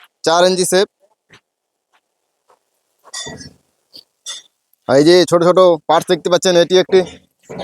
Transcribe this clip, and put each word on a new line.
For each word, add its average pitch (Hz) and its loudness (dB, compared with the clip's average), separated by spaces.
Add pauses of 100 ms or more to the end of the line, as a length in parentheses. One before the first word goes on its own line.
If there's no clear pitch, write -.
(220)
চার 170 0
ইঞ্চি 185 0
শেপ। 185 -2 (4000)
আর 123 0
এই 147 4
যে 175 4 (100)
ছোট 170 0
ছোট 175 2 (280)
পার্টস 180 -2
দেখতে 175 -4
পাচ্ছেন, 175 0
এটি 170 2
একটি 185 0 (640)